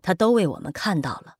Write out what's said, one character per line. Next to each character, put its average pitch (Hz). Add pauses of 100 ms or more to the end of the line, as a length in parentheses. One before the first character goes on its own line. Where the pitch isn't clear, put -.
他 185
都 220
为 220
我 135
们 -
看 185
到 135
了。 -